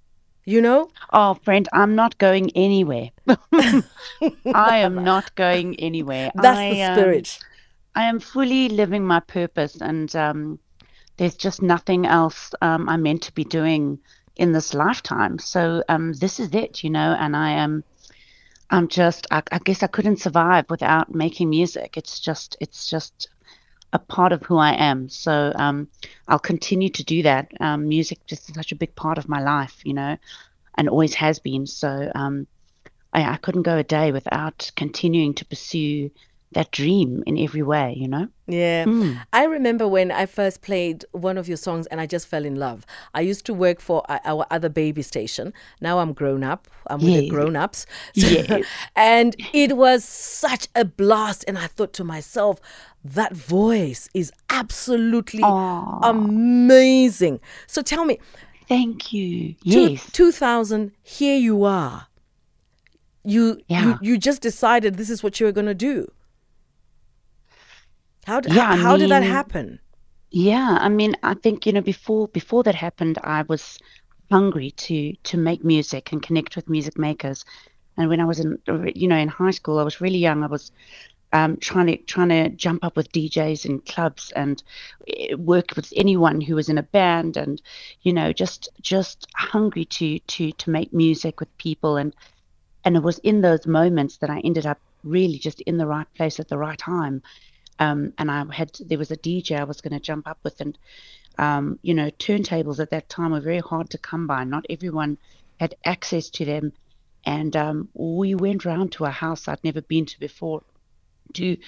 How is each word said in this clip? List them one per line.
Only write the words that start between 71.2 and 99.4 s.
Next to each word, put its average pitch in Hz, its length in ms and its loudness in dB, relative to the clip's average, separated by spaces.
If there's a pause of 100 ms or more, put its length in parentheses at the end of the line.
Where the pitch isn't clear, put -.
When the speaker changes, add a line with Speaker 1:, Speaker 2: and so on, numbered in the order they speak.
Speaker 2:
I - 100 2
think, 208 320 0
you 214 60 2
know, 202 100 2
before, 214 460 -2
before 233 360 -2
that 208 120 2
happened, 165 480 -4
I 151 200 -2
was - 360 -6 (500)
hungry 185 420 2
to, 151 420 -6 (100)
to - 140 -4
make 165 260 -2
music 151 480 0
and 151 100 -4
connect 160 340 -2
with 170 140 -12
music 156 300 -4
makers. 147 440 -6 (540)
And 165 100 2
when 165 120 2
I 170 60 2
was 165 140 -2
in, 160 200 -4 (340)
you 180 140 -2
know, 165 100 4
in 151 120 0
high 185 220 0
school, 156 280 -2
I 151 40 2
was 151 160 -4
really 185 200 -2
young. 151 240 2
I 147 40 -4
was, 143 240 -8 (640)
um, 160 240 2
trying 180 300 0
to, 165 100 0
trying 180 320 0
to 160 200 2
jump 170 340 -4
up 175 120 -4
with 156 160 -4
D 156 180 -2
Js 156 360 -4
in 139 140 -4
clubs - 560 -6
and, 143 260 -4 (460)
eh, - 260 -6
work 175 420 0
with - 200 -10
anyone 175 440 2
who 151 160 -4
was 156 140 -4
in 151 80 0
a 147 60 -2
band 170 520 0
and, 147 240 -6 (440)
you 180 100 2
know, 160 180 0
just, - 380 -6 (120)
just - 520 -4
hungry 208 520 -2
to, 160 340 -4
to, - 320 -6
to - 180 -10
make 160 240 -4
music 160 460 2
with - 180 -14
people. 156 400 -2
And, 147 180 -4 (720)
and 175 100 4
it 165 60 4
was 165 180 0
in 214 220 2
those 165 240 4
moments 160 520 2
that 147 120 -6
I 147 120 -6
ended 160 260 -2
up 147 120 -4 (240)
really 160 360 0
just - 220 -10
in 170 160 -4
the 160 100 -2
right 151 260 -6
place 160 260 -4
at 156 100 -10
the 147 100 -4
right 151 180 -6
time. 151 460 -6 (580)
Um, 147 360 0
and 151 120 -2
I 143 140 -4 (100)
had, 156 180 -6 (160)
there 160 100 -2
was 147 120 -6
a 156 60 -6
D 175 260 -4